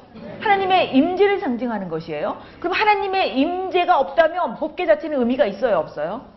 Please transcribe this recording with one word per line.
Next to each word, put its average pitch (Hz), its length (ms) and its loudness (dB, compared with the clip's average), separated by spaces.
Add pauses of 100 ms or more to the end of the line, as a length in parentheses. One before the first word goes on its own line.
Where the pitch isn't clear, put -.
(400)
하나님의 381 560 2
임재를 359 440 4
상징하는 233 500 -4
것이에요. 160 520 -6 (180)
그럼 359 140 -2
하나님의 381 640 0
임재가 349 640 2
없다면 320 560 0
법궤 311 300 -6
자체는 302 340 2
의미가 240 260 2
있어요, 202 320 0
없어요? 160 480 -6 (120)